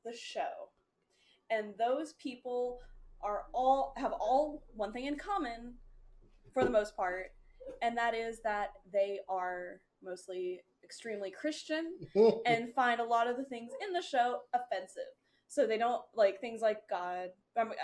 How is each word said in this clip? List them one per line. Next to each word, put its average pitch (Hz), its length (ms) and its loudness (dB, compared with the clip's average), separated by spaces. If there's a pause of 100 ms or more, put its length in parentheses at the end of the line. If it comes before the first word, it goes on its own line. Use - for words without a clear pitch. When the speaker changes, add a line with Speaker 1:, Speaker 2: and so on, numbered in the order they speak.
Speaker 1:
the 233 120 -8
show. - 540 -6 (800)
And 214 280 -2
those 269 360 0
people 247 640 -4 (440)
are 208 300 -4
all, 262 440 4
have 247 160 0
all 285 520 2 (100)
one 214 180 -2
thing 247 140 -6
in 294 100 -2
common 247 580 -4 (800)
for 254 120 4
the 247 60 2
most 208 260 2
part, 185 360 -2 (500)
and 233 140 0
that 233 180 2
is 226 280 -4
that 208 260 0 (240)
they 196 260 2 (100)
are 180 520 -4 (220)
mostly 185 580 -6 (220)
extremely 202 480 -8
Christian 311 640 -4 (200)
Speaker 2:
<laughs> 220 320 6
Speaker 1:
and 233 280 2
find 240 260 4
a 233 40 0
lot 233 220 4
of 247 100 0
the 269 80 -6
things 240 280 -10 (140)
in 381 60 -4
the 349 100 0
show 247 380 2 (140)
offensive. 233 480 -4 (460)
So 277 180 4
they 214 120 0
don't 233 240 2 (120)
like 202 260 4
things 226 200 -6
like 214 180 2 (120)
God. 180 380 -4 (300)
Um, 226 120 2 (140)